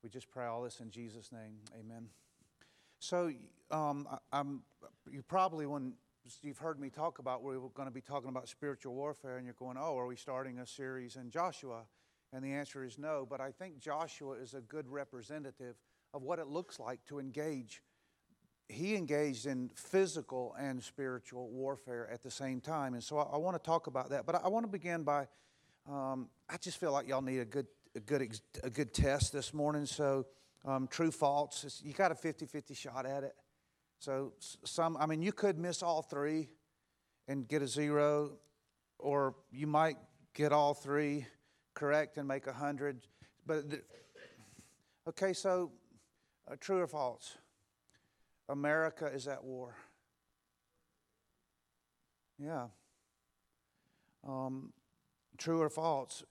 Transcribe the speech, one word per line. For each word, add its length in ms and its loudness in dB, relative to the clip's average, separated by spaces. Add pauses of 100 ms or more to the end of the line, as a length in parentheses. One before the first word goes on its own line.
we 60 -10
just 200 -12
pray 160 -6
all 160 -2
this 200 -8
in 100 -12
Jesus' 400 -12
name. 320 -14 (160)
Amen. 300 -14 (920)
So, 340 2 (380)
um, 400 2
I, 280 -2
I'm, 240 -2 (460)
you 140 -12
probably, 420 4
when 280 -4 (500)
you've 160 -10
heard 200 -4
me 120 -6
talk 260 -2
about, 240 -4
we're 160 -4 (160)
gonna 160 -6
be 120 -10
talking 280 -6
about 180 -6
spiritual 460 -6
warfare, 440 -6
and 80 -8
you're 100 -12
going, 240 -8
"Oh, 180 -2
are 80 0
we 100 -6
starting 440 -6
a 80 -10
series 480 -8
in 160 -12
Joshua?" 560 -4 (460)
And 120 -8
the 80 -2
answer 300 -6
is 160 -10
no, 280 -2
but 140 -6
I 100 -4
think 280 -12
Joshua 540 -4
is 200 -10
a 80 -10
good 260 -8
representative 880 -8 (380)
of 80 -6
what 160 -2
it 80 -6
looks 340 -6
like 260 -6
to 120 -8
engage. 640 -4 (840)
He 280 0
engaged 520 2
in 220 -2
physical 840 2
and 300 -4
spiritual 680 -6
warfare 640 -4
at 100 -8
the 100 -10
same 300 -2
time, 320 0
and 100 -6
so 140 -2
I, 60 4
I 140 0
wanna 200 2
talk 300 2
about 220 -2
that. 180 0
But 80 4
I, 100 6
I 40 6
wanna 180 2
begin 340 -2
by, 260 4 (600)
um, 400 -2 (180)
I 100 -6
just 200 -6
feel 140 2
like 160 2
y'all 160 4
need 160 2
a 60 0
good, 220 0 (280)
a 40 -4
good 240 2
ex-, 180 -4 (220)
a 60 0
good 240 0
test 380 6
this 220 -2
morning. 320 2
So, 400 4 (400)
um, 220 2
true, 240 4
false. 520 2
It's, 180 -10
you 120 -10
got 180 6
a 40 0
fifty-fifty 580 -4
shot 320 -6
at 180 -2
it. 120 -6 (640)
So 380 -2
s-, 280 -12
some, 320 2
I 80 4
mean, 160 2
you 100 4
could 260 4
miss 240 -2
all 200 2
three 480 0 (800)
and 180 -2
get 140 4
a 60 2
zero, 640 6 (640)
or 380 4 (160)
you 160 -2
might 280 6 (380)
get 180 6
all 220 8
three 520 2 (480)
correct 440 2
and 100 -4
make 200 -2
a 60 -6
hundred. 540 -2 (380)
But 240 0
the, 120 -6 (1300)
okay, 240 2
so, 400 2 (800)
uh, 80 -8
true 200 2
or 80 2
false? 500 -4 (1120)
America 580 2
is 200 -6
at 140 -6
war. 320 -10 (2750)
Yeah. 300 -4 (1600)
Um, 460 -4 (640)
true 240 2
or 80 6
false? 600 0